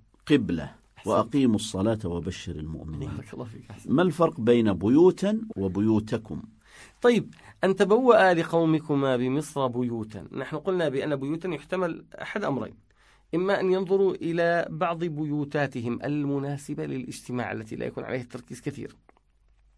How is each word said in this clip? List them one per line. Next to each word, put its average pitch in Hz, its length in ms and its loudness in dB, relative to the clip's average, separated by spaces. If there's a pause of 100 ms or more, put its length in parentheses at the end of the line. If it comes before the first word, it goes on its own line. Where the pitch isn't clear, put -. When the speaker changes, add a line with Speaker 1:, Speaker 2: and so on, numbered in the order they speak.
(260)
Speaker 1:
قبلة 87 440 2 (280)
Speaker 2:
أحسنت. 104 160 0
Speaker 1:
وأقيموا 117 420 4
الصلاة 104 480 0
وبشر 85 480 -6
المؤمنين". 78 580 -10
Speaker 2:
بارك - 240 -12
الله 127 100 -10
فيك. - 260 -18
أحسنت. - 220 -8
Speaker 1:
ما 151 100 4
الفرق 165 380 2
بين 113 320 4
بيوتا 165 680 4 (160)
وبيوتكم؟ 107 840 0 (600)
Speaker 2:
طيب، 240 320 4 (300)
"أن 190 120 4
تبوأ 202 580 6
لقومكما 156 800 2
بمصر 135 500 -2
بيوتا"، 117 640 -4
نحن 131 240 -8
قلنا 180 320 0
بأن 135 280 -2
بيوتا 156 320 -6
يحتمل 175 560 -4 (180)
أحد - 220 -6
أمرين، 127 300 -4 (600)
إما 180 260 0
أن 185 120 2
ينظروا 190 420 2
إلى 170 560 0
بعض 170 340 -4
بيوتاتهم 143 1000 -2
المناسبة 143 800 -4
للاجتماع 123 640 -6
التي 110 240 -8
لا 117 100 -6
يكون 123 180 -8
عليها 123 180 -4
التركيز 123 380 -14
كثير، 143 360 -10 (800)